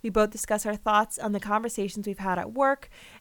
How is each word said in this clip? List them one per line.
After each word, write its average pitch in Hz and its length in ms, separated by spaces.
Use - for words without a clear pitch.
We 226 80
both 214 180
discuss 214 380
our 208 80
thoughts 214 420
on 214 140
the 202 80
conversations 208 640
we've 202 140
had 190 180
at 208 160
work 269 360